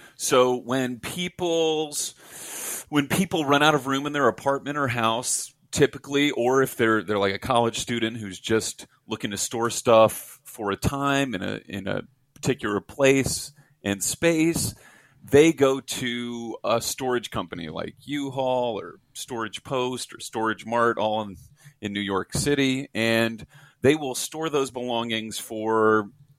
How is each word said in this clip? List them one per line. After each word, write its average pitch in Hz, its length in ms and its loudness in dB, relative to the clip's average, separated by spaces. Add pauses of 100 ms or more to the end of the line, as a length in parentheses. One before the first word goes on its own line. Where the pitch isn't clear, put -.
(160)
So 127 400 4
when 123 440 -4
people's, 165 1900 -6
when 143 180 0
people 175 360 0
run 143 200 4
out 151 120 6
of 131 120 0
room 135 180 -2
in 147 80 -6
their 143 140 4
apartment 139 500 -2
or 139 100 0
house, 117 640 -2 (180)
typically, 143 600 2
or 127 300 2
if 127 160 0
they're, 110 260 4
they're 104 160 -2
like 98 140 2
a 101 60 -6
college 120 400 0
student 117 380 -2
who's 98 220 -10
just - 460 -2 (220)
looking 107 240 -6
to 98 60 -6
store 117 340 -2
stuff - 720 4
for 101 280 -6
a 98 60 0
time 139 580 0
in 92 60 -6
a, 101 260 -6
in 98 200 -8
a 98 160 -4 (320)
particular 104 440 -2
place 135 720 2 (320)
and 101 200 -2
space, 165 680 0 (580)
they 156 220 8
go 135 260 2
to 120 840 -6
a 113 180 2
storage 123 500 -4
company 87 380 -8
like 85 340 -8
U-Haul 131 760 -4
or 85 200 -14 (140)
Storage - 500 -10
Post 127 500 -6
or - 60 -18
Storage 110 460 -4
Mart, 117 320 2
all 107 260 0
in, 95 140 -12 (440)
in 101 120 -6
New 101 80 -4
York 98 320 -2
City, 139 600 0
and 113 520 0 (360)
they 143 140 6
will 139 200 -4
store 156 340 -6
those 139 220 -2
belongings 117 680 -4
for 110 720 2 (300)